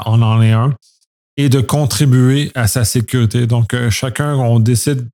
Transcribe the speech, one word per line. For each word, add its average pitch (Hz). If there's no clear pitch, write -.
on 113
en 113
est 110
un, 120
et 143
de 131
contribuer 139
à 117
sa 123
sécurité. 120
Donc, 117
euh, 120
chacun, 143
on 117
décide, 123